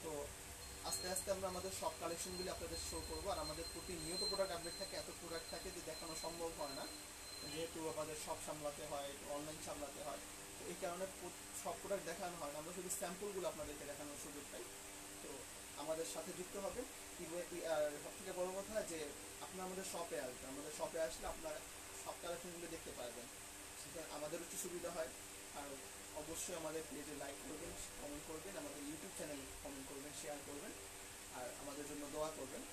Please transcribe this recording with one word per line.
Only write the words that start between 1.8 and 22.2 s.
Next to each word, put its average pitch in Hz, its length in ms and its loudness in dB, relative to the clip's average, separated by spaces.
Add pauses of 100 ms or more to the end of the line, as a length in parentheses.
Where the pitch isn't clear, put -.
সব 185 200 6
কালেকশনগুলি 180 540 2
আপনাদের 165 240 0 (100)
শো 170 80 2 (120)
করবো। 160 240 2
আর 165 120 4
আমাদের 165 280 0
প্রতিনিয়ত 170 560 2
product 185 260 6
update 165 260 0
থাকে, - 200 -2
এত - 80 -2 (100)
product 165 340 0
থাকে - 220 -2
যে 175 60 -2 (100)
দেখানো 160 220 -2 (100)
সম্ভব 170 260 2 (100)
হয় 135 200 2
না, 151 60 0 (680)
যেহেতু 165 280 2 (140)
আমাদের 151 320 2
শপ 160 220 2
সামলাতে 151 440 0
হয়, 139 220 2
একটু - 120 -6 (100)
online 156 320 0
সামলাতে 147 400 -2
হয়, - 140 0 (360)
তো - 40 -6 (100)
এই 175 120 0
কারণে 180 220 4 (120)
প্র-, - 220 -4 (240)
সব 170 180 4
product 185 300 4
দেখানো 175 300 0
হয় 143 120 0
না, 151 80 0
আমরা 170 160 -2
শুধু 180 120 -2 (100)
স্যাম্পলগুলো 185 520 2
আপনাদেরকে 147 400 -2
দেখানোর 147 320 -4
সুযোগ 147 280 -4
পাই। - 120 -4 (600)
তো - 60 -4 (540)
আমাদের 160 300 4
সাথে 175 260 0
যুক্ত 180 160 -2 (100)
হবেন। 233 200 2 (380)
ইভে-, 170 320 2
ই-, 165 100 0 (100)
আর 151 80 8 (200)
সবথেকে 190 360 -4
বড় 180 180 6
কথা 202 180 0 (160)
যে 160 80 0 (460)
আপনারা 185 220 -2
আমাদের 190 260 0
শপে 170 320 2
আসবেন, 127 280 -2
আমাদের 151 260 -2
শপে 160 280 4
আসলে - 260 0
আপনারা 156 260 0 (440)
সব - 180 0